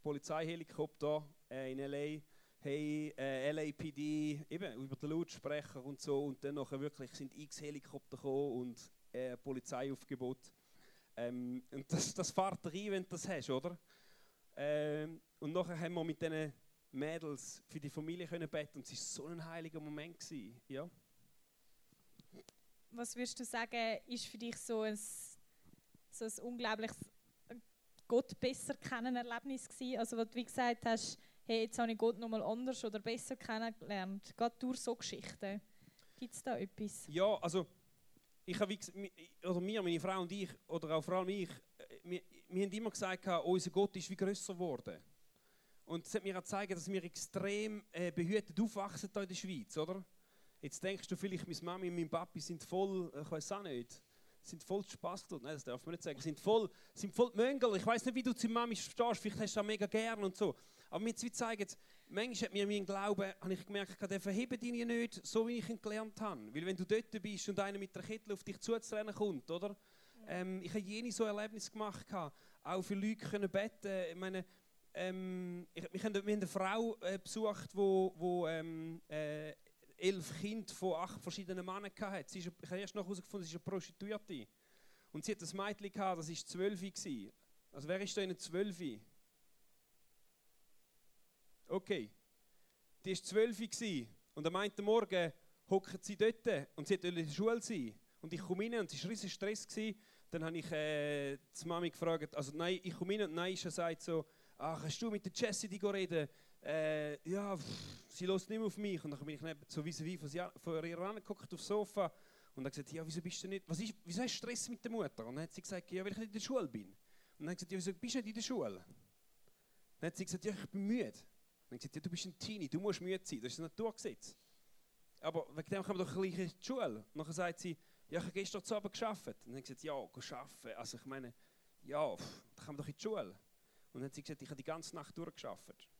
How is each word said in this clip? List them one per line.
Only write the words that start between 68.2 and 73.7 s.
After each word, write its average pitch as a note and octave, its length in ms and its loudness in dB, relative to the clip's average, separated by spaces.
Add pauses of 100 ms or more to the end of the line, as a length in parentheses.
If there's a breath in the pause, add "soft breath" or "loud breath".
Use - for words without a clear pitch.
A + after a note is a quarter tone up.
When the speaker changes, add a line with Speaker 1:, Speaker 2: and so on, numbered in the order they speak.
Speaker 1:
auf F#3+ 120 -4
dich - 160 -6
zuzurennen G#3+ 540 0
kommt, G3 360 2
oder? F3+ 200 0
Speaker 2:
Mhm. - 580 -18
Speaker 1:
Ähm, F#3 340 -2
ich F3 80 -6
habe G#3+ 100 0
jene G#3+ 300 -4
so A3 140 2
Erlebnis G#3+ 460 -2
gemacht, G#3+ 360 -4
gehabt, E3+ 320 -4 (240 loud breath)
auch F3+ 200 2
für G3+ 120 0
Leute G#3+ 320 2
können G3 240 2
beten. G3 600 0